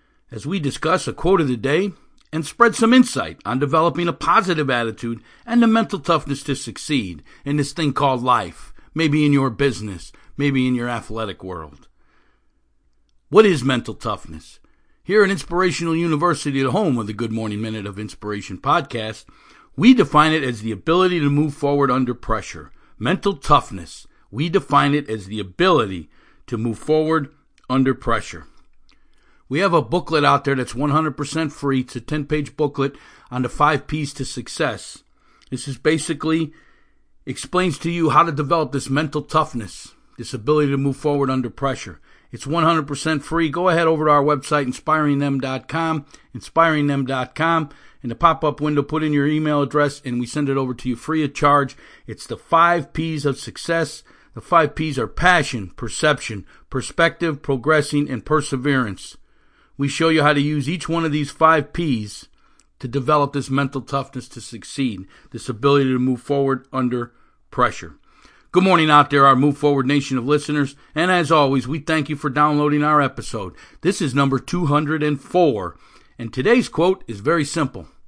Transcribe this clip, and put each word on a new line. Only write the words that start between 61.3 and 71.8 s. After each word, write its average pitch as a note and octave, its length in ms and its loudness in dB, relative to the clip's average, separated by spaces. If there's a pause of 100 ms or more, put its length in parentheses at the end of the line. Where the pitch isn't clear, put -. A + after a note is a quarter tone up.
five D#3+ 420 4
Ps B2 540 -4 (500)
to C#3 100 -10
develop C#3 460 0
this C#3 160 -4
mental C3+ 320 -2
toughness C3 480 -8
to - 100 -16
succeed, G#2+ 680 -6 (240)
this - 180 -12
ability C3+ 420 2
to B2+ 80 0
move B2+ 220 0
forward C3+ 500 -2
under B2 400 -2 (380)
pressure. G2+ 460 -2 (560)
Good F3+ 120 4
morning E3 280 4
out D3 180 6
there, C#3+ 160 6
our C3+ 100 8
Move C#3 220 2
Forward C#3 300 2
Nation C#3 300 0
of A#2+ 100 -4
listeners. D3 480 0 (180)
And E3+ 160 0
as E3+ 220 2
always, C3+ 360 4
we D3+ 120 -4
thank D3+ 280 -2